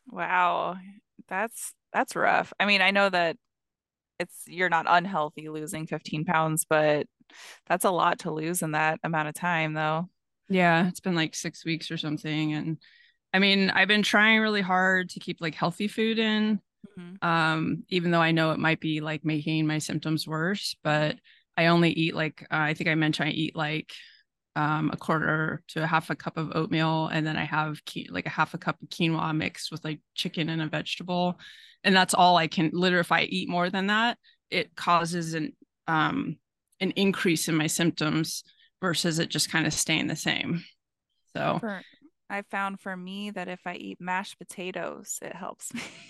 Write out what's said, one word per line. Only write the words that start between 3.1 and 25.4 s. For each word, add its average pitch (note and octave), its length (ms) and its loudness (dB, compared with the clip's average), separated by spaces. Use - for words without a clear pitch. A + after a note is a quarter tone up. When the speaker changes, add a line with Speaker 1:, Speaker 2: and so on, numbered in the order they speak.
Speaker 1:
it's, - 280 -8
you're F3 240 0
not E3 180 4
unhealthy D#3 600 2
losing D#3 380 -6
fifteen D#3 380 -4
pounds, D#3+ 440 2
but D3+ 380 4
that's F3+ 180 2
a G#3 60 4
lot E3+ 300 2
to D#3+ 120 -4
lose D#3+ 300 -4
in D#3+ 100 -2
that D#3 320 0
amount D#3 240 0
of D3+ 60 -8
time, D#3+ 400 -2
though. D#3 340 -2
Speaker 2:
Yeah, F3 400 4
it's F3+ 120 -6
been, F#3 160 -2
like, D#3+ 180 0
six - 300 -10
weeks E3 260 -4
or E3 60 -4
something. D#3 580 -2
And D#3+ 240 -4
I F#3+ 80 4
mean, G3 300 4
I've F#3+ 180 4
been G#3 140 4
trying A3 380 6
really G#3+ 220 2
hard F#3 480 2
to - 100 -14
keep, - 200 -8
like, E3 160 -4
healthy F3 320 -2
food A3 300 0
in, G#3+ 420 2
Speaker 1:
Mm-hmm. F3+ 240 -16
Speaker 2:
um, D#3+ 680 0
even F3 240 0
though E3+ 100 4
I D#3+ 100 4
know D#3+ 200 2
it - 80 -4
might D#3+ 200 0
be, D#3 200 -4
like, D#3 240 -6
making D#3 420 -2
my D#3 120 0
symptoms D#3 480 -4
worse, D#3+ 580 -4
but D3+ 340 0
I E3 100 4
only E3+ 260 6
eat, D#3+ 220 0
like, D#3 300 -6
uh, - 140 -4
I D#3 160 0
think D#3+ 160 -2
I D#3 40 2
mentioned D#3 340 2
I D#3 40 -2
eat, D#3 240 -4
like, D#3 360 -4
um, D#3 360 0
a - 40 -4
quarter D#3 720 -2